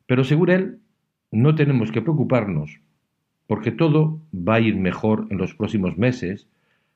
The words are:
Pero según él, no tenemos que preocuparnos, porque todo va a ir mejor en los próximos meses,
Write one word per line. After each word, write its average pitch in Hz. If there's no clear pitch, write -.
Pero 127
según 156
él, 185
no 127
tenemos 139
que 113
preocuparnos, 107
porque 113
todo 156
va 92
a 117
ir 110
mejor 95
en 101
los 90
próximos 92
meses, 107